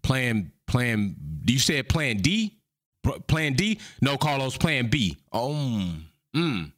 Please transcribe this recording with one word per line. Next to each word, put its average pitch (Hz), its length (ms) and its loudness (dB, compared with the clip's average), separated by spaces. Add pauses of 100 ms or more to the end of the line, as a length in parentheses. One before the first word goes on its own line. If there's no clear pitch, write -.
Plan, 120 500 0 (140)
plan, 113 500 0 (300)
you 127 120 4
said 139 300 0
plan 131 300 0
D? 202 400 0 (440)
Pl-, - 180 -2
plan 151 340 0
D? 202 240 0 (220)
No, 139 160 2
Carlos, 139 400 -2
plan 139 320 2
B. 107 280 2 (160)
Oh, 120 640 -2 (400)
mm. 120 440 -2